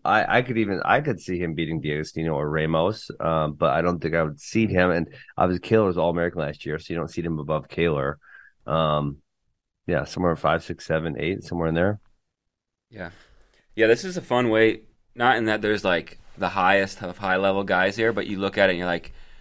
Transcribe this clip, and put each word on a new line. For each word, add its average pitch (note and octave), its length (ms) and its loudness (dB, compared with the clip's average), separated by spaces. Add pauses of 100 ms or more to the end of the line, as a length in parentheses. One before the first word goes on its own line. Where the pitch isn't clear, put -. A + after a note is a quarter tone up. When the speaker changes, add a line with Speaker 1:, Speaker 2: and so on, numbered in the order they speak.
Speaker 1:
I, G#2+ 320 4
I B2 40 4
could B2 160 -4
even, G2+ 280 0
I A#2+ 160 4
could C#3 180 -4
see F2+ 200 -6
him E2 160 -2
beating D#2+ 260 -2
D'Agostino D#2 520 -4
or D2 160 -2
Ramos, D#2+ 600 0 (100)
um, D#2 340 0
but D2+ 200 2
I E2 80 2
don't F2 180 0
think D#2 140 -4
I E2 100 2
would D2+ 160 -6
seed A2+ 300 0
him. F2+ 220 4
And E2+ 160 0 (300)
obviously, F2+ 300 0
Kaler A2 180 4
was F2+ 120 0
All-American E2+ 440 0
last D2 240 -8
year, D#2 140 -6
so D#2+ 140 -10
you E2 60 -4
don't D#2+ 100 -6
seed E2+ 160 -6
him E2 140 -4
above D2 300 -4
Kaler. D2 500 -2 (480)
Um, D2+ 500 0 (720)
yeah, D#2+ 160 0
somewhere F2 320 0
five, D#2 280 0
six, - 220 -12
seven, D#2+ 340 -2
eight, E2 240 -4
somewhere E2+ 260 -4
in D#2+ 60 0
there. G2 240 0 (920)
Speaker 2:
Yeah, F#2 180 -12 (680)
yeah. A2 120 4
This A#2 180 4
is F3+ 120 -8
a F3 40 -6
fun B2 280 2
way. A2 320 4 (340)
Not A#2+ 220 4
in A#2 80 0
that G#2+ 160 0
there's, G#2+ 220 0
like, F2 360 0 (180)
the F#2+ 120 0
highest F#2+ 520 2
of F2+ 160 -10
high-level G2 460 0
guys F#2+ 320 2
here, A2+ 180 0
but G2+ 140 -4
you G2+ 120 -6
look G2 180 -2
at G2 120 6
it F#2 40 0
and F2 60 -4
you're F2+ 80 -4
like, F2 240 -4 (300)